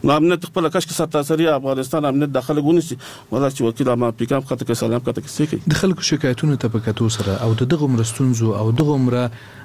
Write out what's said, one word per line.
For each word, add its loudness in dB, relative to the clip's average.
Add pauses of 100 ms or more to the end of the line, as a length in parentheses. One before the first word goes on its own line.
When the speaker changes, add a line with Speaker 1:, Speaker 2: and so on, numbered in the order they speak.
Speaker 1:
نو 4
امنیت 2
خپله -2
کش -2
کې -12
سرتاسري 0
افغانستان 0
امنیت 0
دا 2
خلک -2
ونیسي، 2 (340)
ولا 2
چې -8
وکیل 0
عامه 2
پیکام -2
ښکته -6
کوي، 0
سلام 0
ښکته -4
کوي، -14
څه 0
کوي؟ -4
Speaker 2:
د 2
خلکو 0
شکایتونو 0
ته -2
په -2
کتو 0
سره -2
او 4
د 0
دغه 0
عمره 2
ستونزو 0 (120)
او 0
دغه 2
عمره، 2 (340)